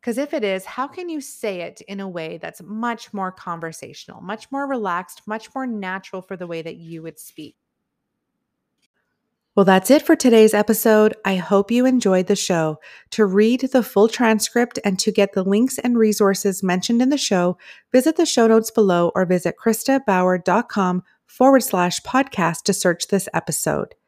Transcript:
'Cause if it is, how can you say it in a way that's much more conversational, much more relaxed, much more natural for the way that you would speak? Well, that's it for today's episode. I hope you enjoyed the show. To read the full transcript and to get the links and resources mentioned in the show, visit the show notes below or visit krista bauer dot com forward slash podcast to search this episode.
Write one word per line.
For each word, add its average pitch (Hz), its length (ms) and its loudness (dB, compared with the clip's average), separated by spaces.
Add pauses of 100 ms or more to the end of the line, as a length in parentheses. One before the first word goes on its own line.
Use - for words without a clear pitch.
'Cause 233 160 -6
if 285 160 -6
it 247 120 -4
is, 190 200 -4
how 269 220 -8
can 349 220 -12
you 311 100 -8
say 196 420 -10
it 175 200 -14
in 196 180 -12
a 196 80 -10
way 170 300 -10
that's 165 240 -16
much 220 520 -10
more 190 200 -8
conversational, - 880 -14
much 208 280 -12
more 277 160 -8
relaxed, 196 640 -6
much 220 260 -10
more 262 140 -8
natural 190 540 -10
for 185 160 -14
the 175 100 -12
way 165 140 -8
that 160 160 -12
you 165 240 -16
would 160 180 -16
speak? - 380 -20 (2000)
Well, 196 100 4
that's 190 260 4
it 294 100 6
for 320 140 2
today's 220 400 6
episode. 214 580 2 (100)
I 190 120 -2
hope 196 340 0
you 247 160 2
enjoyed 202 400 2
the 202 100 0
show. 160 440 -2 (320)
To 214 140 2
read 214 360 2 (100)
the 247 120 2
full 208 240 2
transcript 226 760 0
and 190 140 -2
to - 140 -2
get 196 220 0
the 190 100 -2
links 208 340 0
and 247 180 -2
resources 202 680 0
mentioned 190 400 0
in 262 60 2
the 285 100 0
show, 180 400 0 (320)
visit 285 240 4
the 339 100 2
show 233 220 2
notes 226 240 4
below 175 420 2
or 185 120 0
visit 175 300 -2
krista 269 500 0
bauer 185 340 2
dot 185 300 0
com 180 340 -2 (240)
forward 262 340 4
slash 180 400 -2
podcast 190 640 -2
to 196 100 0
search 175 340 -2
this 190 240 -2
episode. - 640 -4 (140)